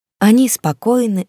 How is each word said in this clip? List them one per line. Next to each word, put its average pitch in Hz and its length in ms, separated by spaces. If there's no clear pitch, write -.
Они 240 240
спокойно 214 800